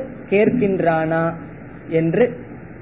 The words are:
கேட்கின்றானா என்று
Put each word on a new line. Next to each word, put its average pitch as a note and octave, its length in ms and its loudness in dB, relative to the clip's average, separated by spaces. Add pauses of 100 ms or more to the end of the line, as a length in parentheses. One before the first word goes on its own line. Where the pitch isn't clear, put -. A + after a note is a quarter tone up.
(300)
கேட்கின்றானா E3 1040 2 (580)
என்று E3 480 2 (440)